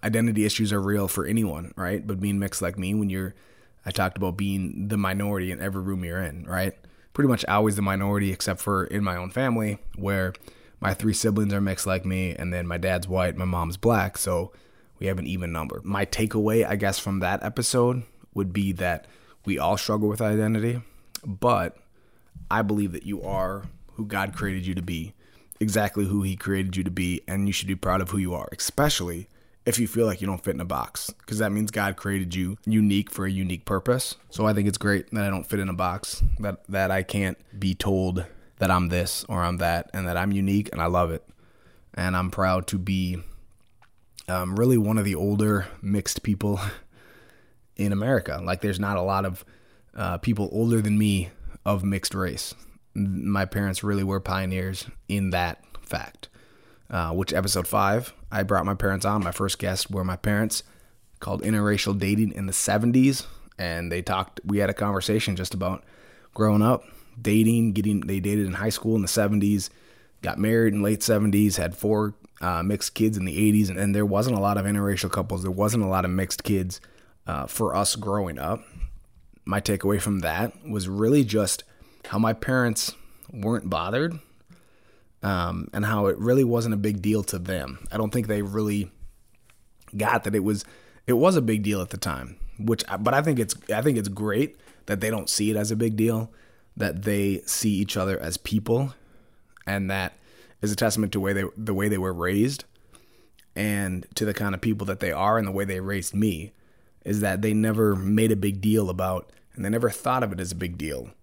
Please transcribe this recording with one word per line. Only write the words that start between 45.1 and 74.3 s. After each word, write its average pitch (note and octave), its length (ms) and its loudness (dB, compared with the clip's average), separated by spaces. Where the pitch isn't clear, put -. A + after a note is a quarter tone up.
older G2+ 520 2
mixed G2 420 -2
people G2+ 360 0
<laughs> - 560 -20
in G2+ 160 0
America. G2+ 520 0
Like, F2+ 180 -2
there's G2 180 0
not G2+ 180 0
a F2 40 0
lot F#2+ 220 0
of, F#2 220 -6
uh, F2+ 220 -4
people G#2 340 0
older A2+ 300 2
than G#2 160 2
me G2+ 320 2
of G2+ 200 0
mixed G2 320 -2
race. F2+ 400 -4
My G2 500 0
parents G2 380 -2
really G2+ 200 0
were F#2+ 160 0
pioneers F#2 680 -2
in G2 240 0
that F2 320 -2
fact, - 480 -8
uh, E2 200 -2
which F2+ 220 -2
episode F#2 340 0
five, G#2 460 2
I G2 120 0
brought F#2+ 240 2
my G2 80 0
parents G2 280 0
on. G#2 200 0
My E2+ 80 -2
first F#2+ 260 -2
guests F#2 320 -2
were G2 140 -2
my F#2 120 -2
parents, G#2+ 460 0
called - 220 -4
Interracial G#2 560 2
Dating G#2 360 2
in G2 120 -4
the F#2+ 80 -4
seventies, A#2+ 720 4
and E2+ 340 -4
they F2+ 120 -2
talked, - 420 -2
we G2+ 140 0
had G2 100 2
a G2+ 60 -2
conversation G2+ 600 0
just F#2 200 -6
about F2+ 280 -4
growing G#2+ 260 6
up, A#2 220 4
dating, A2+ 540 4
getting, G2+ 280 2
they F#2+ 180 -2
dated G2+ 260 2
in F#2 80 -2
high G2 160 -2
school A2+ 260 0
in G#2+ 60 2
the F2+ 60 0
seventies, G#2 640 2
got - 160 -4
married A2 380 4
in G#2 80 2
late G#2 180 2
seventies, G#2 560 4
had F#2 180 -2
four, G#2 380 0
uh, F2 200 0
mixed G2 320 -2
kids A2 240 2
in F#2 80 -2
the E2 120 -2
eighties, G#2 340 6
and, F2+ 80 -6
and G2+ 160 2
there G#2 100 2
wasn't G#2+ 320 2